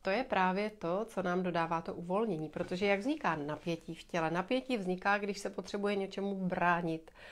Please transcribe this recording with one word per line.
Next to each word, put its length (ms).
to 80
je 140
právě 460
to, 360
co 180
nám 200
dodává 380
to 120
uvolnění, 560
protože 360
jak 140
vzniká 360
napětí 600
v 80
těle? 280
Napětí 460
vzniká, 400
když 220
se 100
potřebuje 460
něčemu 400
bránit. 760